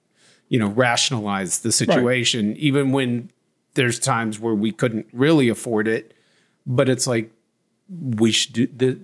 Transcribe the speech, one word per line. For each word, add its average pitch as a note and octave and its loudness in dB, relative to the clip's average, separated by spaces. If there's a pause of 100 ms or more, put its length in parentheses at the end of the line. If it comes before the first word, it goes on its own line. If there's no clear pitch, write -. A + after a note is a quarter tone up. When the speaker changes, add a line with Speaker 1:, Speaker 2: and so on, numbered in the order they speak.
(480)
Speaker 1:
you C3 0
know, A2 2
rationalize G#2 0
the - -4
Speaker 2:
Right. G#2+ 0
Speaker 1:
situation, A#2+ 0
even C#3 0
when B2 -2 (440)
there's B2 0
times A2+ -2
where A2+ 0
we G#2+ 0
couldn't A2+ -2
really C#3 4
afford G#2+ -2
it, - -4 (520)
but B2+ 2
it's B2+ 0
like, A#2 -2 (600)
we A#2+ 0
should - -2
do A#2+ 0
th-, B2+ -2